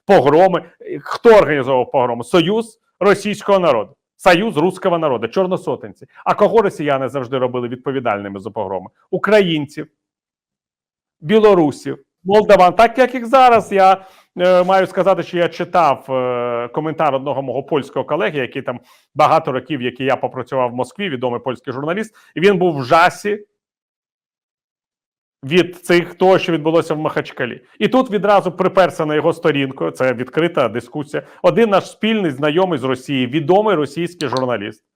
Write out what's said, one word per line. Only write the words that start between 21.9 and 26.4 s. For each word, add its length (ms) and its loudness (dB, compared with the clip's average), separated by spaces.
і 60 -8
він 180 2
був 200 -2
в 60 -6
жасі 640 0
від 320 0
цих, 380 0
того, 240 4
що 140 -6